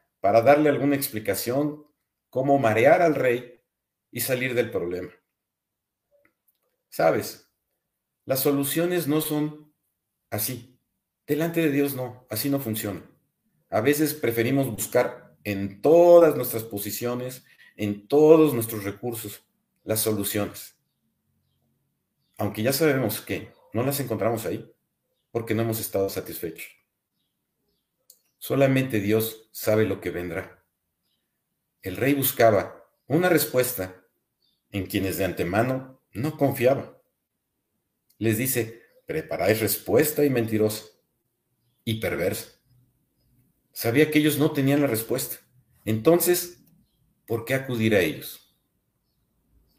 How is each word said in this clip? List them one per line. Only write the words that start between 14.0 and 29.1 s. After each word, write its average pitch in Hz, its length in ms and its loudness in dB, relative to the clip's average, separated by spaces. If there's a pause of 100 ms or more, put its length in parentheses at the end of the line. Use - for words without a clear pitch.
preferimos 120 560 0
buscar - 720 -4
en 98 380 -6
todas 170 540 8
nuestras 117 260 -4
posiciones, 120 840 -8 (320)
en 104 300 -6
todos 151 480 6
nuestros 110 300 -6
recursos, 110 600 -10 (380)
las 110 160 -4
soluciones. 104 800 -4 (1600)
Aunque 104 240 -4
ya 123 100 0
sabemos 135 480 0
que - 320 -8 (200)
no 113 100 -2
las 139 160 -2
encontramos 110 480 -4
ahí, - 260 -8 (600)
porque 110 220 -6
no 110 80 0
hemos 113 180 -4
estado 98 280 -4
satisfechos. - 600 -10 (1700)
Solamente 131 600 0
Dios 110 520 -2